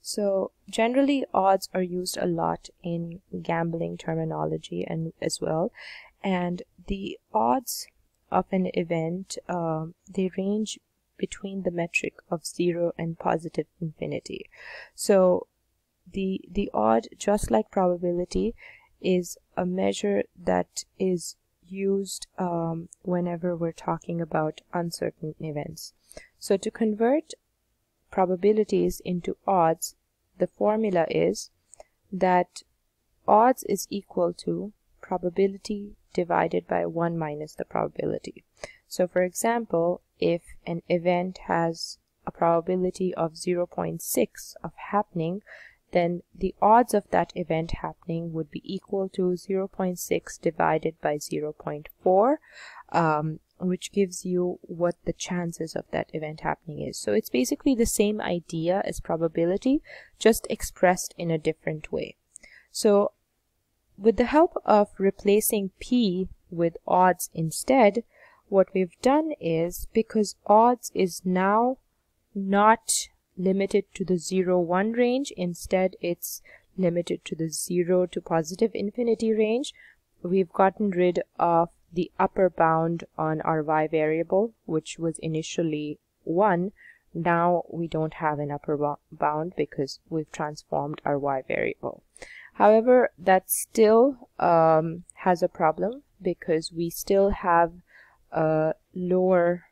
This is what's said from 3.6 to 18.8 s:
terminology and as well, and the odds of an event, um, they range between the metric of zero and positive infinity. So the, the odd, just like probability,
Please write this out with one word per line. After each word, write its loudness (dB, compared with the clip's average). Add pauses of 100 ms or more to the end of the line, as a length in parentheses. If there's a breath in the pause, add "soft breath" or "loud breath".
terminology -6
and -6
as -6
well, -2 (500 loud breath)
and -2 (240)
the -8 (160)
odds 0 (420)
of 0
an 0
event, -4 (120)
um, -4 (140)
they -2
range -4 (380)
between -8
the -2
metric -4 (160)
of -6
zero -2
and -6
positive -4 (140)
infinity. -10 (460 loud breath)
So 4 (640)
the, -4
the -4
odd, 2 (100)
just 0
like 2
probability, 0 (460 loud breath)